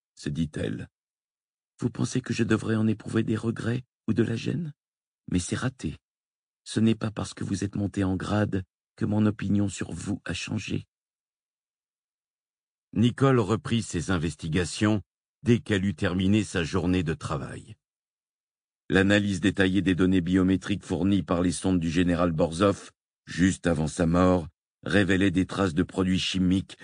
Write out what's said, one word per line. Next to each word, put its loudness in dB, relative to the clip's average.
se -10
dit-elle. « -6
Vous -2
pensez -4
que -4
je 0
devrais 0
en 2
éprouver -2
des -2
regrets -4
ou 2
de 2
la 0
gêne ? -6
Mais 2
c'est -4
raté. -6
Ce -2
n'est 4
pas -6
parce -8
que -8
vous -4
êtes -4
monté -2
en 0
grade -2
que -4
mon 2
opinion 0
sur -8
vous -6
a -6
changé. » -6
Nicole 4
reprit 0
ses -4
investigations -2
dès 4
qu'elle -2
eut 0
terminé 2
sa -4
journée 0
de -2
travail. -10
L'analyse 4
détaillée 2
des 4
données 4
biométriques 2
fournies 0
par 0
les 2
sondes 0
du -2
général 2
Borzov, 0
juste 0
avant 0
sa -2
mort, 4
révélait 2
des 2
traces -2
de 2
produits 0
chimiques 0